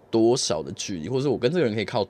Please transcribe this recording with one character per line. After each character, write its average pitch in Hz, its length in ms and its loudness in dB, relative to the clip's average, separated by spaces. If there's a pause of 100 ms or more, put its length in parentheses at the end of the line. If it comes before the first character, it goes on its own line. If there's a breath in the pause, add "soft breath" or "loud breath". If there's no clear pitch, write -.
多 117 280 4
少 80 260 -2
的 71 80 -10
距 95 280 -8
离， 78 100 -8
或 131 80 -2
者 131 60 -2
是 147 40 -2
我 113 100 0
跟 127 140 0
这 180 80 0
个 143 60 2
人 107 100 0
可 113 60 -2
以 95 40 -2
靠 107 240 -2